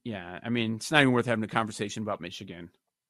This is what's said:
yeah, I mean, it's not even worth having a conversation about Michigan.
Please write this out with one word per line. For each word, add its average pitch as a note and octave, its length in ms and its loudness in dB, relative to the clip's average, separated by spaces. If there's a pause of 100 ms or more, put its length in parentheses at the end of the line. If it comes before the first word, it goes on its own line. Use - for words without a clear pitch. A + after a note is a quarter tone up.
yeah, F2+ 400 -8
I A#2 60 -4
mean, A2+ 260 0
it's - 160 -8
not D3+ 100 8
even C3 120 8
worth A#2+ 140 4
having A2 160 0
a G#2 40 -4
conversation A2 560 -2
about G2+ 180 -4
Michigan. F2 500 -12 (380)